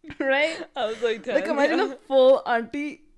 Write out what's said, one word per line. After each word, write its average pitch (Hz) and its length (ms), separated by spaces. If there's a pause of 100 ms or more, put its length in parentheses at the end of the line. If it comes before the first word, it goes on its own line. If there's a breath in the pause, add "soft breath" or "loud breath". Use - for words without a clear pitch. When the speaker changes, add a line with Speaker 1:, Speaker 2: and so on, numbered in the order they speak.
(180)
Speaker 1:
Right? 294 380 (200)
Speaker 2:
I 233 100
was, 220 160
like, 226 240
Speaker 1:
Like, 240 180
Speaker 2:
ten, 311 100
Speaker 1:
imagine 294 240
Speaker 2:
yeah. 370 160
Speaker 1:
a - 20 (120)
full 269 380
auntie 247 560 (160)